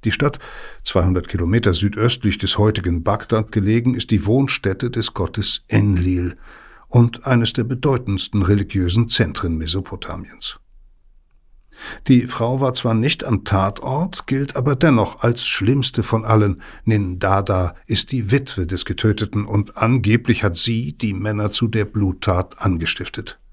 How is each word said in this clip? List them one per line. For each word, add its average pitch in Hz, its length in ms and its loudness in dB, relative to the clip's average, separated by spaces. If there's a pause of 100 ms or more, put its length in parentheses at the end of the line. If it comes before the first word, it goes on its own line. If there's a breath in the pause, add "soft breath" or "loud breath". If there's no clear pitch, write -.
Die - 80 0
Stadt, - 280 0 (440 loud breath)
zweihundert 90 440 2
Kilometer 92 460 2
südöstlich 104 640 2
des - 200 0
heutigen 90 460 2
Bagdad 110 480 -2
gelegen, 117 440 2
ist 113 160 0
die 104 140 2
Wohnstätte 120 640 0
des 117 220 -2
Gottes - 540 -2
Enlil 90 680 2 (500 loud breath)
und 117 380 4
eines 120 280 2
der 117 100 0
bedeutendsten 117 800 0
religiösen 98 680 2
Zentren 82 480 0
Mesopotamiens. - 1000 -6 (1500 loud breath)
Die 123 200 4
Frau 127 340 -2
war 131 140 0
zwar 117 180 0
nicht 117 300 0
am 101 220 -2
Tatort, 127 840 -2
gilt 139 280 -2
aber 135 200 0
dennoch 123 480 2
als 120 240 2
schlimmste 123 560 0
von 113 200 0
allen. 107 380 2 (240 loud breath)
Nindada 95 880 0 (140 soft breath)
ist - 240 -2
die 113 180 -4
Witwe 123 380 0
des 87 180 -4
Getöteten 104 600 -2
und 101 320 -2
angeblich 113 680 2
hat 95 120 0
sie 120 380 -2
die 104 220 -4
Männer 104 340 -2
zu 117 180 0
der 110 180 0
Bluttat 92 760 -2
angestiftet. - 800 -4 (140)